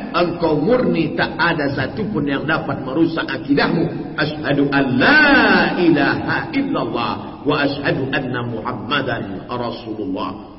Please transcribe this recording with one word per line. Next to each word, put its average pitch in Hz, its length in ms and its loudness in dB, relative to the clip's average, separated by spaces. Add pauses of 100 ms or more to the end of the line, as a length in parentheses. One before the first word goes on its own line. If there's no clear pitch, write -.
(120)
engkau 160 480 2
murni, 165 560 2
tak 156 240 -2
ada 151 320 2
satupun 139 560 -2
yang 135 160 -2
dapat 151 400 -2
merusak 156 440 2
akidahmu. 139 920 0
Asyhadu 139 500 0
an 139 160 2 (140)
la 285 240 6 (560)
ilaha 143 580 2 (140)
illallah 120 640 -2 (340)
wa 151 160 4
asyhadu 131 480 -2
anna 123 320 -2
Muhammadan 110 1040 -4
Rasulullah. 107 1120 -6